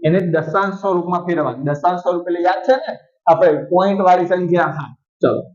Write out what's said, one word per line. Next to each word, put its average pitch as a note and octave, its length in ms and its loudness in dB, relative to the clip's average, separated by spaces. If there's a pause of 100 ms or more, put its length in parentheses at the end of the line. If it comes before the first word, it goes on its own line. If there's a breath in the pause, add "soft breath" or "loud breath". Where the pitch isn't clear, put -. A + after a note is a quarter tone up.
એને E3+ 120 4 (160)
દશાંશ F#3+ 480 -2
સ્વરૂપમાં F3 440 -2
ફેરવવાનું. C#3+ 420 -2
દશાંશ F3 360 0
સ્વરૂપ F3 240 -2
એટલે F3 180 -4
યાદ F#3 200 0
છે C4 160 4
ને A#3 100 -10 (380)
આપણે D#3+ 420 4
પોઇન્ટ G3 340 2
વાળી F3+ 260 4
સંખ્યા? E3+ 440 0
હા, C#3+ 140 -10 (320)
ચલો. A#2 180 0 (140)